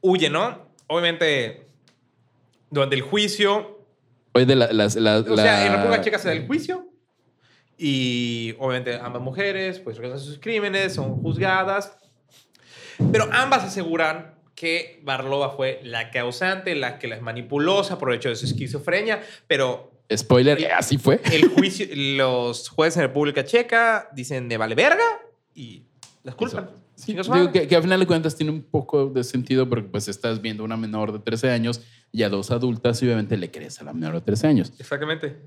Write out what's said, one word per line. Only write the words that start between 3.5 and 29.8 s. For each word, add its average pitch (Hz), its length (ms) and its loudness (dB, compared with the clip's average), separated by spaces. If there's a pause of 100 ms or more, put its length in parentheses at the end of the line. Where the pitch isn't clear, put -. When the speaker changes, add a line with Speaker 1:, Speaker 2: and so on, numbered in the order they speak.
Speaker 2:
Oye, 127 140 6
de 135 100 6
la, 113 160 4
las, 104 240 2
la, 107 220 4
Speaker 1:
O 110 60 2 (120)
sea, 107 80 6
Speaker 2:
la 101 220 4
Speaker 1:
en 101 60 2
República 101 300 2
Checa 214 160 -2
se 190 100 -4
da 160 60 0
el 156 120 -6
juicio 339 400 -6 (920)
y 120 800 -2
obviamente 127 380 -4
ambas 123 260 -10
mujeres, 190 560 -4
pues, 113 200 -12
reconocen 135 280 -10
sus 147 140 -16
crímenes, 202 540 -2
son 131 260 -4
juzgadas. 190 760 -2 (1160)
Pero 214 200 4
ambas 262 320 2
aseguran 165 680 -4 (220)
que 165 480 -4
Barlova 135 460 -2
fue 131 340 -4
la 117 260 -8
causante, 185 640 -4
la 123 240 -4
que - 80 -12
las 110 160 -8
manipuló, 143 640 0
se 196 80 -6
aprovechó 127 360 -2
de 120 60 -2
su 110 120 -8
esquizofrenia, 170 760 -2 (240)
pero 131 460 0 (200)
Speaker 2:
Spoiler, 127 460 6
Speaker 1:
el, 117 140 0
Speaker 2:
así 131 260 2
fue. - 220 4 (120)
Speaker 1:
el 156 180 6
juicio, 190 440 0
los 131 760 -2
jueces 156 280 2
en 170 80 2
República 143 400 0
Checa 233 680 2
dicen, 131 360 -8
"Me 117 80 -2
vale 110 180 -2
verga", 311 300 4 (500)
y - 300 -18 (400)
las 127 100 -12
culpan. 214 300 -4
Speaker 2:
Eso. 180 100 -18 (240)
Sí, - 140 -8
Speaker 1:
Chinga 190 100 -4
su 226 100 -2
Speaker 2:
digo 180 140 6
Speaker 1:
madre. 180 160 2
Speaker 2:
que, 143 60 -4
que 175 80 6
al 165 60 6
final 185 180 2
de 185 80 2
cuentas 160 280 0
tiene 151 140 -2
un 156 120 -4
poco 139 440 0
de 131 160 -2
sentido 127 460 0
porque, 113 200 -4